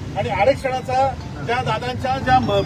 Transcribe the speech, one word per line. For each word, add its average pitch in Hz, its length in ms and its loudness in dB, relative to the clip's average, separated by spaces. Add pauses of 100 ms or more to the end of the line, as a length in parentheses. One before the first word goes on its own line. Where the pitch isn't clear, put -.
(180)
आणि 226 120 -2
आरक्षणाचा 254 840 2 (300)
ज्या 233 100 0
दादांच्या 247 640 -2
ज्या 254 220 4
म-, 208 260 2